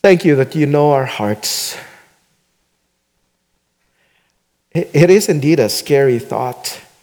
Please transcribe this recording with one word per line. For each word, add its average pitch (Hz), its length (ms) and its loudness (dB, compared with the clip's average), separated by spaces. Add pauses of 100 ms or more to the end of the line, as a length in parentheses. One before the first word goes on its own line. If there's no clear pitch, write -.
Thank 190 220 4
you 147 120 4
that 135 180 -2
you 151 120 0
know 147 260 2
our 131 140 0
hearts. - 680 -8 (3000)
It, - 220 -6
it 170 180 4
is 202 180 4
indeed 151 300 0
a 110 100 0
scary 139 500 0
thought 123 640 -10 (220)